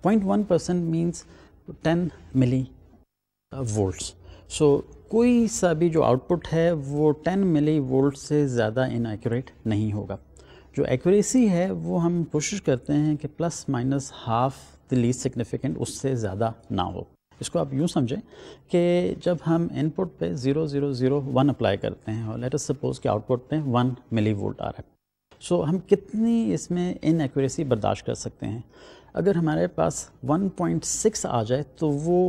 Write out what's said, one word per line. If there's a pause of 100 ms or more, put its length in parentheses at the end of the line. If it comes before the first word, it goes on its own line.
पॉइंट
वन
परसेंट
मीन्स (580)
टेन (260)
मिली (840)
वोल्ट्स। (320)
So (460)
कोई
सा
भी
जो
आउटपुट
है
वो (160)
टेन
मिली
वोल्ट
से
ज़्यादा
इनएक्यूरेट (180)
नहीं
होगा। (580)
जो
एक्यूरेसी
है
वो
हम
कोशिश
करते
हैं
कि
plus (120)
minus (180)
half (320)
the
least
significant
उससे
ज़्यादा (180)
ना
हो। (340)
इसको
आप
यूँ
समझें (560)
कि
जब
हम
इनपुट
पे
ज़ीरो
ज़ीरो
ज़ीरो
वन
अप्लाई
करते
हैं
और
let
us
suppose
कि
आउटपुट
पे
वन (180)
मिलीवोल्ट
आ
रहा
है, (480)
so
हम
कितनी
इसमें
इनएक्यूरेसी
बर्दाश्त
कर
सकते
हैं। (520)
अगर
हमारे
पास (140)
वन
पॉइंट
सिक्स
आ
जाए (140)
तो
वो (120)